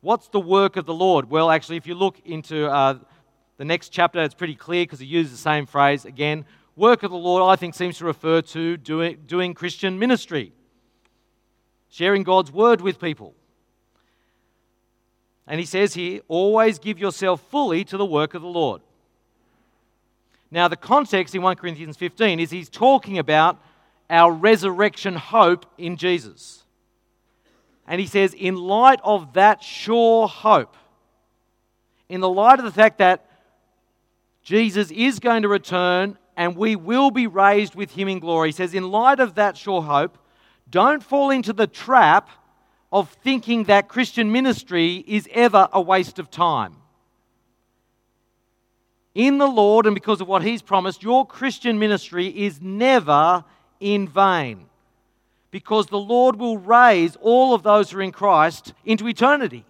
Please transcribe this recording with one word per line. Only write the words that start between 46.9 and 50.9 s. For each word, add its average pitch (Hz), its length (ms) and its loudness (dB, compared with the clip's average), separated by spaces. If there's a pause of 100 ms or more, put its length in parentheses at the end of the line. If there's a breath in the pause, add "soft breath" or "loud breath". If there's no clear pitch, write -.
In 277 240 2
the 277 80 4
Lord 214 400 4
and 208 80 0
because 190 260 -4
of 180 60 -10
what 185 160 0
he's 226 180 -6
promised, 190 400 -4